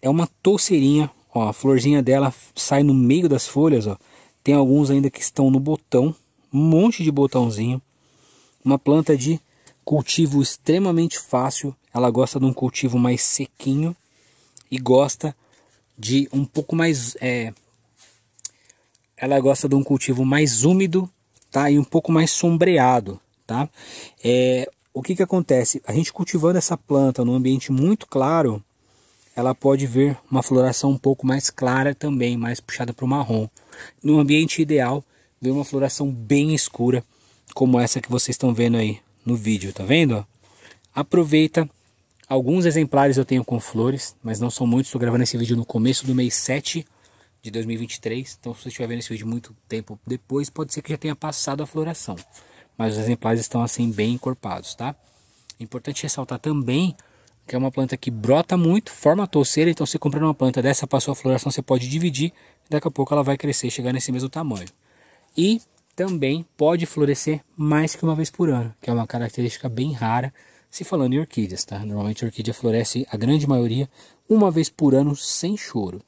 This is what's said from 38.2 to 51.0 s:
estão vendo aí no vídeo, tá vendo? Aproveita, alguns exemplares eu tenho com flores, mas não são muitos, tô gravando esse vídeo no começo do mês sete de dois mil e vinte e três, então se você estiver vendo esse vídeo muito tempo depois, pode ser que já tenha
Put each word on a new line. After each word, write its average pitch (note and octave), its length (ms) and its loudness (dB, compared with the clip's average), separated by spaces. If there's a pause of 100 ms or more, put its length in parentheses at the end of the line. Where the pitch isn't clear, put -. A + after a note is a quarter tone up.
estão B2 180 0
vendo A#2 240 2
aí G#2+ 240 -2 (240)
no A#2+ 120 -2
vídeo, G2+ 380 -2
tá F#2+ 100 -8
vendo? A#2+ 420 2 (680)
Aproveita, D#3 760 2 (580)
alguns C3+ 380 0
exemplares C#3+ 540 2
eu C3 80 0
tenho B2+ 180 0
com A#2 160 -4
flores, B2 600 -4
mas A2 180 -6
não A#2+ 80 -2
são B2 180 -4
muitos, B2 240 2
tô - 80 -6
gravando B2 240 0
esse B2 140 -2
vídeo A#2 200 -2
no A#2 100 -4
começo B2+ 400 0
do C3 80 -2
mês B2+ 200 0
sete C#3+ 520 -4 (560)
de A2 80 -14
dois A2+ 160 -6
mil A#2 80 -6
e A2+ 40 -8
vinte A#2 180 -10
e - 40 -10
três, A#2+ 400 -8
então A#2 140 -12
se - 80 -20
você - 60 -12
estiver A#2+ 200 -8
vendo A#2+ 120 -8
esse - 100 -10
vídeo A2 160 -10
muito A2+ 280 -8 (140)
tempo A2 380 -10
depois, C3 420 -6
pode D3+ 240 -8
ser - 80 -8
que - 120 -10
já D#3 40 -6
tenha D3+ 180 -6